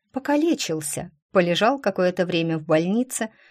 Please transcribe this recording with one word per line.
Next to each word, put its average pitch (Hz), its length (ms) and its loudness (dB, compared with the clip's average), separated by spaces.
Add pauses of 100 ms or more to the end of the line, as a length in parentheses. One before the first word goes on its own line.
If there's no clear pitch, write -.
(120)
покалечился, 269 960 -2 (220)
полежал 196 480 2
какое-то 185 440 0
время 165 340 -2
в 156 60 -8
больнице, 196 640 0 (200)